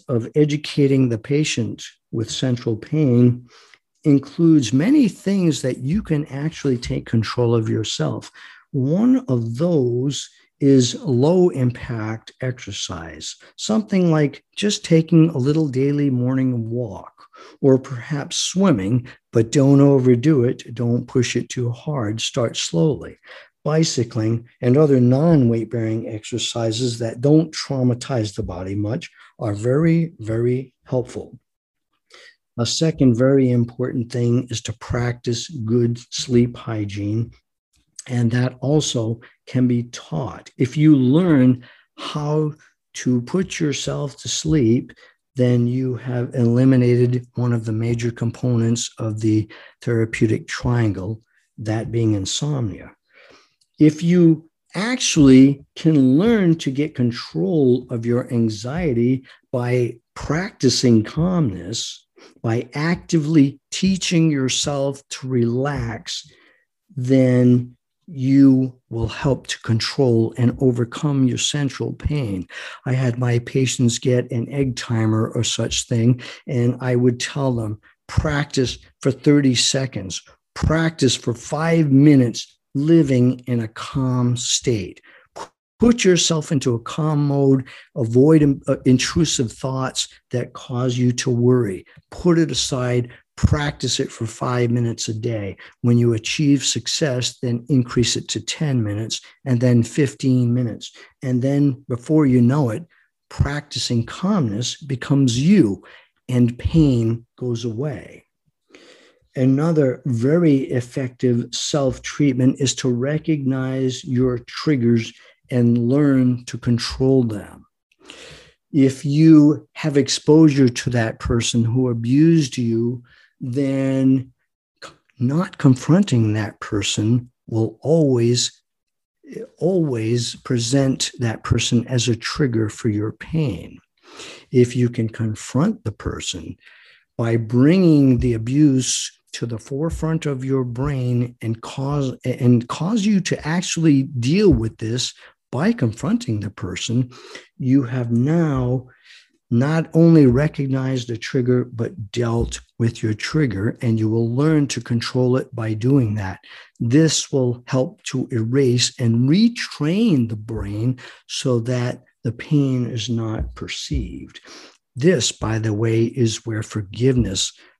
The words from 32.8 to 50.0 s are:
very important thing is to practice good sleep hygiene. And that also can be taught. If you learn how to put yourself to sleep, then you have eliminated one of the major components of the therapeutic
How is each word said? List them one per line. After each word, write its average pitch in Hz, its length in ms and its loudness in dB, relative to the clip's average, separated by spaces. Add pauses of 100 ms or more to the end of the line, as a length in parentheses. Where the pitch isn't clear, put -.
very 131 360 4
important 120 600 -2
thing 120 380 0
is 110 120 -8
to - 180 -8
practice 120 680 -4
good 120 500 -2 (120)
sleep 120 460 0
hygiene. 104 720 -6 (800)
And 120 220 0
that 123 300 0
also 123 580 -2 (280)
can 127 200 2
be 120 160 0
taught. - 760 -12
If 131 200 -2
you 156 180 6
learn 131 680 4 (320)
how 151 560 -4 (400)
to 123 300 0
put 185 360 -6
yourself 143 640 -4
to - 80 -10
sleep, 135 640 0 (420)
then 123 320 2
you 127 300 -4
have 123 360 -6
eliminated 123 1040 2
one 120 160 -2
of 113 140 -4
the 113 80 -4
major 117 360 -4
components 117 880 -2
of 110 220 -6
the 107 320 0 (300)
therapeutic 113 640 -2